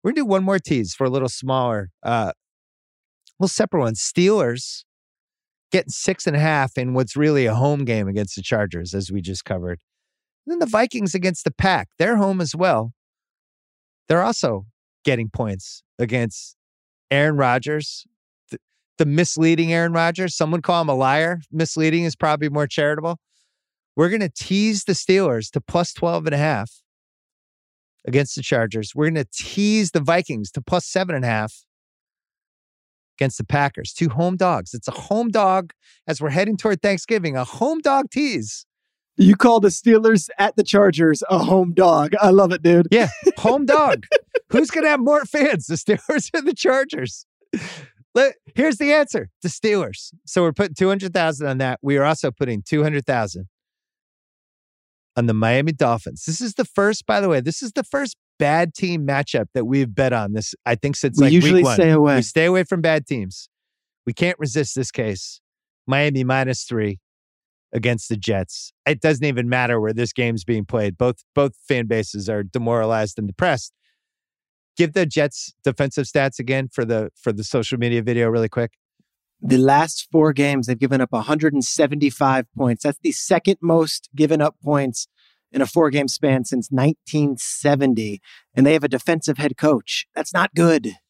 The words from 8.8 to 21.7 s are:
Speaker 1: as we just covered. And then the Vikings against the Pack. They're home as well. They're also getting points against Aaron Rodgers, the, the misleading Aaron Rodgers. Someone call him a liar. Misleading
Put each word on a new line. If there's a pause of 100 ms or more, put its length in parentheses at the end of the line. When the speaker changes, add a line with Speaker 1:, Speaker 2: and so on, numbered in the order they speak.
Speaker 1:
as
we
just
covered. (680)
And
then
the
Vikings
against
the
Pack. (100)
They're
home
as
well. (1160)
They're
also (380)
getting
points (160)
against (540)
Aaron
Rodgers, (460)
the, (400)
the
misleading
Aaron
Rodgers.
Someone
call
him
a
liar. (100)
Misleading